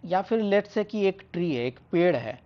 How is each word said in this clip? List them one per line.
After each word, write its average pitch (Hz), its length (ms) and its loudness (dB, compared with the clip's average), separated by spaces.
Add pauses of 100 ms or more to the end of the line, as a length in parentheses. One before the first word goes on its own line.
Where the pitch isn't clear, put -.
या 180 180 0
फिर 226 180 -2
लेट्स 202 340 0
से 214 100 0
कि 208 220 -2
एक 190 160 -2 (100)
ट्री 170 220 -2
है, 120 120 -2
एक 127 120 -6 (140)
पेड़ 170 240 4
है 117 300 -8